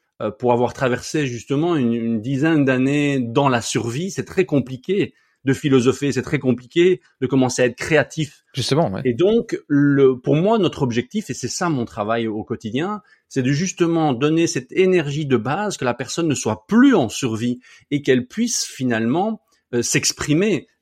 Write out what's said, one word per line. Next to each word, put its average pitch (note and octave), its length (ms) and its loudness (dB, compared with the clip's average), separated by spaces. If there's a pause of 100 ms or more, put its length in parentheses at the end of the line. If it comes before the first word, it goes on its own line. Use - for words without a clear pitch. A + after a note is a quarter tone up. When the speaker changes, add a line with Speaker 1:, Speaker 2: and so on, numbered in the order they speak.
(220)
Speaker 1:
Euh, A2 80 -4
pour A#2+ 240 0
avoir A#2+ 200 2
traversé C3+ 520 -2
justement C#3 500 -2
une, A#2+ 180 0
une A2+ 280 -2
dizaine C#3 440 0
d'années C#3 540 2
dans B2 280 0
la A#2+ 140 2
survie, B2+ 500 -4
c'est - 140 -8
très F#3 200 -2
compliqué C#3+ 680 -2 (320)
de C3 80 2
philosopher, C3+ 580 2
c'est B2 100 -2
très - 160 -4
compliqué E3+ 640 2 (180)
de C3 60 -2
commencer B2+ 380 2
à - 20 6
être A#2+ 100 -2
créatif. - 680 -2 (100)
Speaker 2:
Justement, C3+ 380 0
ouais. G2+ 140 -6
Speaker 1:
Et B2 100 0
donc, A3 520 0
le, C#3 520 4
pour C#3 160 0
moi, G#3 240 2
notre D3+ 240 0
objectif, B2 480 -4
et - 20 -8
c'est - 140 -8
ça F3+ 220 -4
mon B2+ 160 -2
travail A2+ 420 -4
au G#2+ 160 -6
quotidien, C#3+ 580 -6 (260)
c'est C3+ 140 -2
de B2+ 100 0
justement E3 600 0
donner D#3 320 0
cette D#3 260 -6
énergie D#3+ 540 0
de C3 120 2
base, D#3 400 -4
que C3 80 -4
la A#2+ 100 0
personne E3 320 -4
ne C#3 80 2
soit - 320 -4
plus B3+ 260 6
en C3+ 160 2
survie A#2+ 500 -4 (300)
et C#3+ 140 -2
qu'elle B2+ 240 2
puisse - 380 -4
finalement, C3 760 -2 (320)
euh, A#2+ 80 0
s'exprimer, D3+ 840 -2 (140)